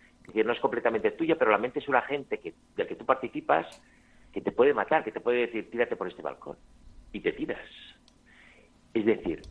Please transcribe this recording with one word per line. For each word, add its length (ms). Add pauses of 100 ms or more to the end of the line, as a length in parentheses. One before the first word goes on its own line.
(320)
que 100
no 100
es 60
completamente 540
tuya, 260
pero 140
la 60
mente 200
es 100
un 60
agente 460
que, 140 (220)
del 120
que 80
tú 100
participas, 600 (680)
que 80
te 100
puede 240
matar, 300
que 80
te 80
puede 260
decir, 240
"Tírate 240
por 140
este 140
balcón", 340 (560)
y 80
te 120
tiras. 280 (1300)
Es 120
decir, 440